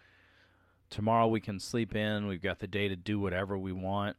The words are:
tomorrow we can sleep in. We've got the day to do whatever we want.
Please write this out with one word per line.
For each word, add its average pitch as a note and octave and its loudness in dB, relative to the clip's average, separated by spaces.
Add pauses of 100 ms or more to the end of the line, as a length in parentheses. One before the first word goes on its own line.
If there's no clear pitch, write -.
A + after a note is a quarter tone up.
(920)
tomorrow A2+ 4
we A2+ 4
can G2 -6
sleep A2+ -2
in. G#2+ 0
We've F#2 -4
got F#2 0
the G#2 -6
day G2+ 0
to F#2+ -2
do G#2 -2
whatever G2 0
we F#2+ -4
want. G2 -2